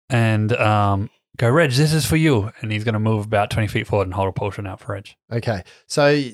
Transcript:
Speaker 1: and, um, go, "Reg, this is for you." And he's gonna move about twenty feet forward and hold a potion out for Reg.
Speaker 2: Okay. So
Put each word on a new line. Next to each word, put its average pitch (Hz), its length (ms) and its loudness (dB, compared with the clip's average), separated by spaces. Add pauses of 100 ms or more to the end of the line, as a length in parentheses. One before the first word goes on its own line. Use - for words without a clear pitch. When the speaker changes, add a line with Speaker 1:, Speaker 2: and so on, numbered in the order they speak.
(100)
Speaker 1:
and, 110 440 2
um, 104 560 2 (260)
go, 120 140 0
"Reg, 151 200 4
this 147 220 2
is 156 140 0
for 160 100 0
you." 131 340 2 (100)
And 110 120 -6
he's 107 100 -2
gonna 110 160 -2
move 107 280 0
about 104 240 0
twenty 107 180 -2
feet 110 180 -4
forward 101 220 0
and 90 60 -8
hold 98 140 -2
a 95 40 -6
potion 101 340 -6
out 92 140 -12
for 107 140 -10
Reg. 98 200 -14 (160)
Speaker 2:
Okay. 110 320 -4 (240)
So 147 340 2 (140)